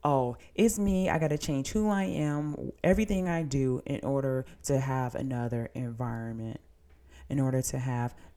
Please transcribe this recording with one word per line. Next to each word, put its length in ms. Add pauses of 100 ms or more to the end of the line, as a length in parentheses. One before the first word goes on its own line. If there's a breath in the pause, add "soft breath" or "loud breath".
"Oh, 360 (160 loud breath)
it's 240
me. 320
I 80
gotta 180
change 360
who 160
I 160
am, 680 (100)
everything 460
I 140
do 420
in 180
order 440 (160 loud breath)
to 180
have 340
another 600
environment, 840 (680 soft breath)
in 100
order 220
to 180
have 360 (220 soft breath)